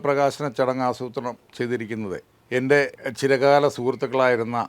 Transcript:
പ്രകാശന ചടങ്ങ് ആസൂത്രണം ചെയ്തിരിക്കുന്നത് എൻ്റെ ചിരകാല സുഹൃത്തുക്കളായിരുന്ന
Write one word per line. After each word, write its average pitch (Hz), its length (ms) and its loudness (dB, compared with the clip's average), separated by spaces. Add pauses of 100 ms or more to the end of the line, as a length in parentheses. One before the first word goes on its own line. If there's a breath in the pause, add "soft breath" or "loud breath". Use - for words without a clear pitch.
പ്രകാശന 143 420 0 (100)
ചടങ്ങ് 127 320 0
ആസൂത്രണം 123 460 -8 (220)
ചെയ്തിരിക്കുന്നത് 113 600 -6 (400)
എൻ്റെ 135 220 4 (400)
ചിരകാല 139 560 4
സുഹൃത്തുക്കളായിരുന്ന 120 840 0 (100)